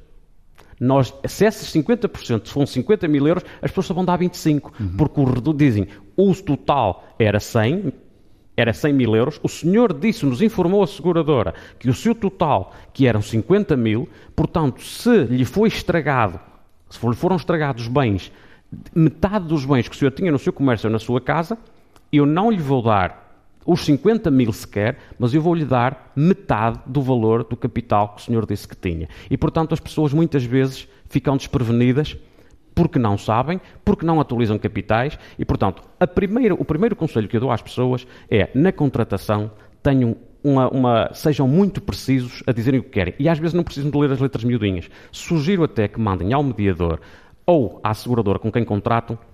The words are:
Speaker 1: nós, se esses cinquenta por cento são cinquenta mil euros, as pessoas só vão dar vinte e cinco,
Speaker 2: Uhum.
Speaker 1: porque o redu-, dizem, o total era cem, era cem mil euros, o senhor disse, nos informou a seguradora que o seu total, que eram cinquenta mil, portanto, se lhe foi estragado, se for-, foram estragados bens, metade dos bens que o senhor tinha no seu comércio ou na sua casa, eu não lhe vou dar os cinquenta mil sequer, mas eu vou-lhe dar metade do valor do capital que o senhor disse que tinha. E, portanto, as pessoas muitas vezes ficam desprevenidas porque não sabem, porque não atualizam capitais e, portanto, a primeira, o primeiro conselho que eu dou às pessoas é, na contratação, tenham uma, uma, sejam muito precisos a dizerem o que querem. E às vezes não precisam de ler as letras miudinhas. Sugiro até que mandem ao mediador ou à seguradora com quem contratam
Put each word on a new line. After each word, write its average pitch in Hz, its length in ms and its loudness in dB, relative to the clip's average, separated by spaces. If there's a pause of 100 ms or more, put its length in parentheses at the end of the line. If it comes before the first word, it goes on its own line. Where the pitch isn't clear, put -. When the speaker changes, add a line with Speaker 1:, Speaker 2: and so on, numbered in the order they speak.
(800)
Speaker 1:
nós, 127 340 2 (140)
se - 180 0
esses 214 240 -2
cinquenta 196 400 0
por - 160 -16
cento 113 240 -2
são 143 160 0
cinquenta 202 420 0
mil 147 200 2
euros, 180 160 0 (180)
as - 80 -4
pessoas - 160 -2
só - 80 -6
vão 175 100 -2
dar 180 140 2
vinte 180 160 -2
e - 40 -16
cinco, 151 420 -2
Speaker 2:
Uhum. 95 180 -4
Speaker 1:
porque 147 240 0
o - 40 4
redu-, 123 280 0
dizem, 127 340 2 (300)
o 190 160 4
total 135 680 -2 (160)
era 104 200 4
cem, 135 540 -2 (640)
era 113 160 2
cem 147 180 -2
mil 123 240 2
euros, 117 280 0
o - 40 -2
senhor 196 460 2
disse, 151 320 -2
nos 131 160 -2
informou 196 400 2
a 180 60 2
seguradora 147 640 0 (240)
que - 100 -6
o 127 60 2
seu 220 220 0
total, 147 580 -2 (200)
que 135 120 2
eram 110 160 4
cinquenta 156 560 0
mil, 113 320 0 (260)
portanto, 156 460 -2
se 226 440 2
lhe 127 200 0
foi 208 220 0
estragado, 135 720 0 (500)
se - 80 -20
for-, 120 160 0
foram 180 220 0
estragados 139 520 -2
bens, 117 440 0 (640)
metade 185 520 0
dos 151 180 -2
bens 131 220 2
que - 80 -16
o - 40 -18
senhor 139 120 2
tinha 180 200 -2
no 135 80 0
seu - 120 -2
comércio 127 360 0
ou 107 40 0
na 110 80 -2
sua 123 220 -2
casa, 165 380 -4 (520)
eu 147 140 4
não 175 240 2
lhe 220 120 0
vou 135 200 0
dar 101 480 0 (340)
os 170 220 2
cinquenta 180 460 2
mil 127 200 4
sequer, 107 460 -4 (220)
mas 123 160 0
eu 160 60 4
vou-lhe 170 220 0
dar 127 520 -2
metade 120 720 2
do 131 120 -2
valor 117 440 2
do 127 120 -8
capital 107 600 -2
que - 60 -20
o - 40 -20
senhor 113 220 0
disse 104 200 -6
que - 80 -18
tinha. 82 320 -6 (220)
E, 135 80 -2
portanto, 160 340 -2
as 165 80 -2
pessoas 151 320 -4
muitas 156 320 0
vezes 131 440 -2 (200)
ficam 139 300 -2
desprevenidas 123 800 0 (560)
porque 165 240 0
não 104 220 0
sabem, 131 420 -2 (240)
porque 196 180 0
não 160 160 2
atualizam 117 380 0
capitais 110 600 -2 (200)
e, - 80 -6
portanto, 113 380 -2 (160)
a 180 80 4
primeira, 196 480 0
o - 100 -4
primeiro 196 300 0
conselho 117 320 -2
que 117 100 -2
eu 107 40 2
dou 131 100 0
às 113 100 -2
pessoas 127 460 -4 (240)
é, 101 240 2
na 165 160 4
contratação, 107 800 -2 (320)
tenham 127 320 2 (280)
uma, 135 240 2
uma, 120 460 2
sejam 135 340 0
muito 165 360 2
precisos 123 640 -4
a 131 40 2
dizerem 123 280 0
o - 40 -2
que - 60 -20
querem. 92 300 -2
E 143 100 2
às 165 80 2
vezes 156 160 -4
não 175 100 0
precisam 143 280 -6
de 139 60 -2
ler 143 140 2
as 135 80 0
letras 123 240 -2
miudinhas. 104 460 -2 (220)
Sugiro 165 520 0
até 113 240 0
que 113 140 -8
mandem 95 320 0
ao 147 80 0
mediador 95 580 0 (460)
ou 147 380 2
à 107 100 -2
seguradora 107 460 0
com 110 120 -4
quem 117 140 0
contratam 117 540 -2 (140)